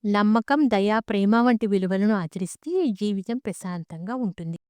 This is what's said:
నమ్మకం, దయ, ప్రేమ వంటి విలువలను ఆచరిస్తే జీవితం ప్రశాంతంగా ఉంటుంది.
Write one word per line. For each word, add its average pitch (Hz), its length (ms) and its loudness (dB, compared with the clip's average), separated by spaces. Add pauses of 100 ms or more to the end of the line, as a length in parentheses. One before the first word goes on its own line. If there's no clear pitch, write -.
నమ్మకం, 214 600 2
దయ, 208 320 2 (100)
ప్రేమ 208 260 2
వంటి 233 320 4
విలువలను 196 460 0
ఆచరిస్తే 196 760 -4
జీవితం 208 500 -4
ప్రశాంతంగా 180 800 -8
ఉంటుంది. 175 440 -6 (100)